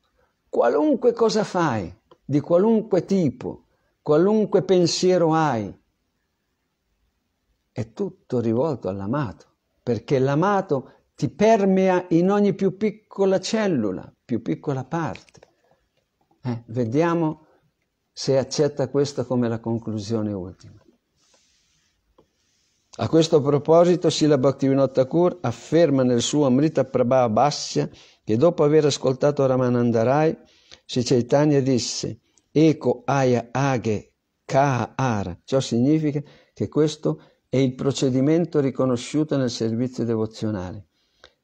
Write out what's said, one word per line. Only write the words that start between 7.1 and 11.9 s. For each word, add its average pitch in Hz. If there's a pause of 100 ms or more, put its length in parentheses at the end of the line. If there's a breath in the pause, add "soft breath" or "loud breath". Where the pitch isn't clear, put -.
è -
tutto 180
rivolto 117
all'amato, 98 (360)
perché 123
l'amato 147 (240 loud breath)
ti 143
permea 190